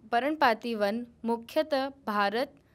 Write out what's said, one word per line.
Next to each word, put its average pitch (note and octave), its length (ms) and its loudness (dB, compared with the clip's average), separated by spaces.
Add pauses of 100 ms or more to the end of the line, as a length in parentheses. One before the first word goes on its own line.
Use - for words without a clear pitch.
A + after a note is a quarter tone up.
(120)
पर्णपाती A#3+ 640 2
वन G#3+ 320 -2 (180)
मुख्यतः C4+ 640 -2
भारत, G#3+ 680 -2 (200)